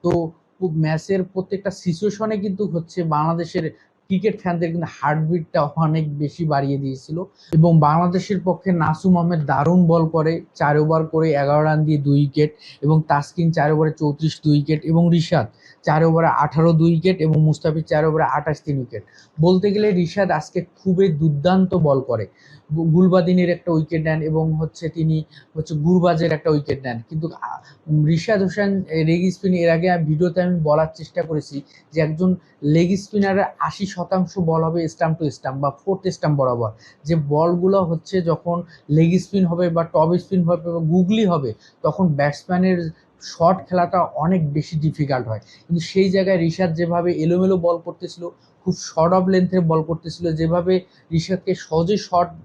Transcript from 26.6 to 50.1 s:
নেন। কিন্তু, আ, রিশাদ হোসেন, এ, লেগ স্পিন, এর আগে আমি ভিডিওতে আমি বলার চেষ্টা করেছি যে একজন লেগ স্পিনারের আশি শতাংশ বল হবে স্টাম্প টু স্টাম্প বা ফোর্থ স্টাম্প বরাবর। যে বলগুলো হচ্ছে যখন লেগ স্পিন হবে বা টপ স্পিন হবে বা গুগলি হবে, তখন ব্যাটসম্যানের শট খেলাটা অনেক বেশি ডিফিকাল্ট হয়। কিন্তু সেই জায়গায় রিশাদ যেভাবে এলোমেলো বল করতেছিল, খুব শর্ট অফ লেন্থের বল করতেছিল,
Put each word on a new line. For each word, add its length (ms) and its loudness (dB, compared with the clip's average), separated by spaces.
নেন। 140 -6
কিন্তু, 160 -6
আ, 80 -10
রিশাদ 360 0
হোসেন, 480 -2
এ, 160 -2
লেগ 160 2
স্পিন, 220 -2
এর 160 2
আগে 200 2
আমি 160 0
ভিডিওতে 360 0
আমি 180 0
বলার 360 2
চেষ্টা 260 -10
করেছি 340 -6
যে 100 -2
একজন 280 0
লেগ 320 4
স্পিনারের 500 0
আশি 260 -6
শতাংশ 540 -4
বল 240 0
হবে 240 -2
স্টাম্প 300 -2
টু 120 -4
স্টাম্প 320 -10
বা 80 0
ফোর্থ 380 -6
স্টাম্প 320 -2
বরাবর। 320 -2
যে 120 -2
বলগুলো 680 0
হচ্ছে 380 -6
যখন 360 -2
লেগ 300 4
স্পিন 260 0
হবে 240 0
বা 140 0
টপ 340 2
স্পিন 260 -2
হবে 280 -2
বা 80 -4
গুগলি 460 2
হবে, 280 0
তখন 260 0
ব্যাটসম্যানের 720 0
শট 360 0
খেলাটা 300 0
অনেক 380 0
বেশি 260 -4
ডিফিকাল্ট 480 -2
হয়। 120 -6
কিন্তু 440 -6
সেই 260 0
জায়গায় 280 2
রিশাদ 360 0
যেভাবে 400 -2
এলোমেলো 440 2
বল 200 0
করতেছিল, 460 -14
খুব 140 -2
শর্ট 360 0
অফ 140 4
লেন্থের 340 2
বল 220 2
করতেছিল, 420 -8